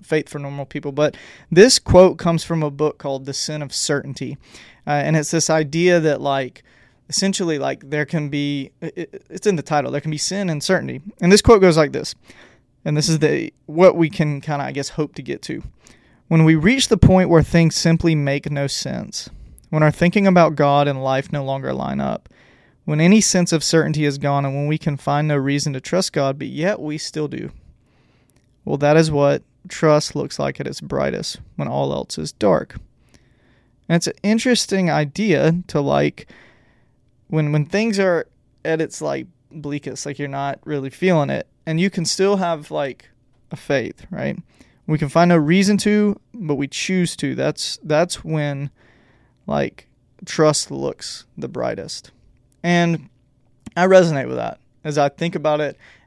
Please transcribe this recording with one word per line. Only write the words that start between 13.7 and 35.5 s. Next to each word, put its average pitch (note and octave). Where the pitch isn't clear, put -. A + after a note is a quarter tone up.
we E3
can D3
kinda, C#3+
I C3
guess, C#3
hope D3+
to D3
get C3+
to. -
"When D#3+
we D#3+
reach A3+
the -
point F#3
where E3
things E3
simply E3
make C#3+
no C#3+
sense, -
when D#3
our D3+
thinking F#3
about E3+
God C#3+
and C3+
life C3+
no C#3+
longer C3+
line C3
up, -
when D3+
any F#3+
sense F3+
of D#3
certainty D3+
is C#3+
gone, C#3
and C3+
when C#3+
we D#3
can D3
find C#3+
no D3+
reason C#3
to C3
trust -
God, C#3
but C#3
yet D3+
we D3+
still D#3
do, -
well, D3
that D3
is D#3+
what C#3+
trust D3+
looks C#3
like C#3
at C#3+
its C#3
brightest, -
when D3+
all C#3
else -
is D#3
dark." -
And E3
it's E3+
an -
interesting G#3
idea D#3